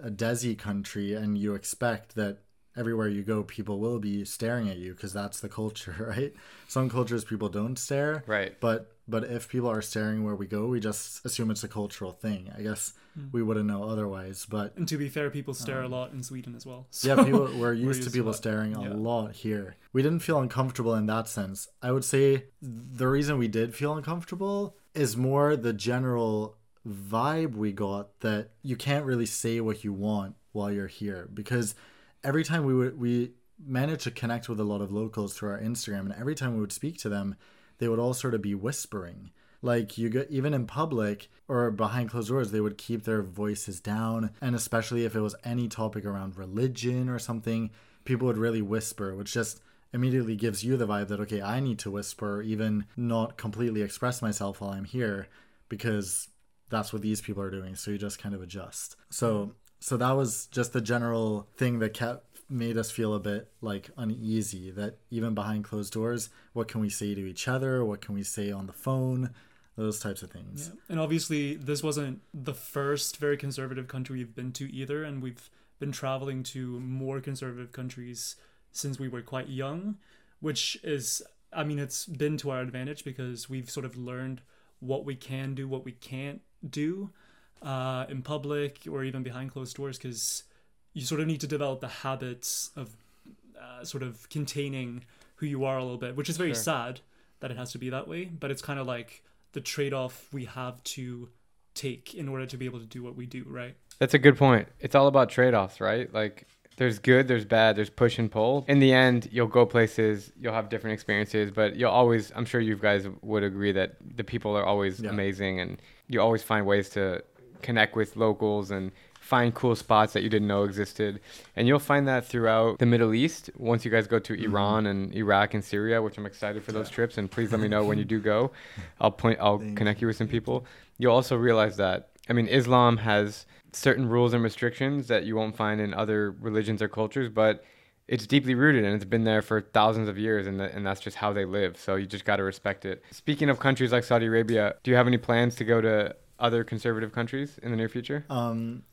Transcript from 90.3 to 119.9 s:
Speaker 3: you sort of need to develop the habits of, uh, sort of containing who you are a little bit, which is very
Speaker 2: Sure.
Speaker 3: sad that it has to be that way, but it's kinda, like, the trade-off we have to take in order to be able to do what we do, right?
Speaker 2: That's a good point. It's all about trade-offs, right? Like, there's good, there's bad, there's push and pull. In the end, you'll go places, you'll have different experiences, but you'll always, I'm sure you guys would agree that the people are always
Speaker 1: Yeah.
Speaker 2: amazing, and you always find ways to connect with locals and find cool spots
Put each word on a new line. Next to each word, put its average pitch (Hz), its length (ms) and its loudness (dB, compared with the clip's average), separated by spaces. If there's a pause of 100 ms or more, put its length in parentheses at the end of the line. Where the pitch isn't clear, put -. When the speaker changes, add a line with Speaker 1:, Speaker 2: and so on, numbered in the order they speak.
Speaker 3:
you 147 100 -8
sort 147 160 -2
of 160 60 0
need 156 160 -2
to 147 40 -8
develop 139 340 -4
the 127 80 -10
habits 131 880 -8
of, 110 200 -12 (640)
uh, 123 240 -18
sort 131 180 -8
of 120 280 -10
containing 135 760 -6 (320)
who 156 100 -6
you 139 180 -2
are 135 120 0
a 131 60 -2
little 123 160 -6
bit, 123 180 -8
which 143 140 -4
is 165 80 -4
very 175 160 0
Speaker 2:
Sure. 113 80 -2
Speaker 3:
sad 131 380 -2 (400)
that 131 100 -8
it 123 80 -8
has 123 140 -10
to 131 60 -10
be 127 120 -8
that 135 180 -8
way, 165 160 -8
but 160 260 -8
it's 139 120 -6
kinda, 139 200 -6
like, 120 400 -8 (300)
the 147 100 -8
trade-off 135 720 -4
we 135 100 -6
have 127 400 -10
to 123 460 -10 (440)
take - 400 -8
in 160 140 -8
order 131 180 -6
to 127 100 -12
be 127 100 -8
able 123 140 -8
to 113 60 -16
do 123 160 -14
what 123 140 -12
we 123 100 -10
do, 127 180 -10
right? 123 300 -12 (240)
Speaker 2:
That's 135 160 2
a 147 40 10
good 135 180 12
point. 131 320 8 (120)
It's - 140 -8
all 139 120 10
about 135 240 6
trade-offs, 117 500 4
right? 110 320 0
Like, 107 340 -4 (300)
there's 120 220 2
good, 127 300 8
there's 117 180 2
bad, 110 300 8
there's 104 140 0
push - 280 4
and 113 120 0
pull. 127 380 2
In 139 120 8
the 135 120 10
end, 127 400 6
you'll 117 140 4
go 120 180 8
places, 110 720 2
you'll 117 140 -4
have 110 160 -2
different 110 260 -4
experiences, 104 560 0
but 104 260 2
you'll 117 140 4
always, 117 440 6
I'm 123 100 -2
sure 120 160 0
you 110 160 2
guys 101 320 2 (140)
would 107 200 0
agree 101 300 2
that 95 240 0 (200)
the 117 80 -4
people 110 320 -2
are 101 80 2
always 98 360 2
Speaker 1:
Yeah. 107 100 -6
Speaker 2:
amazing, 98 500 -2
and 90 200 -6 (280)
you 117 120 2
always 110 220 6
find 104 240 2
ways 101 240 4
to 95 320 -2 (400)
connect 110 340 4
with 110 200 0
locals 104 540 2
and 95 220 -4 (260)
find 120 360 2
cool 120 200 4
spots 107 380 6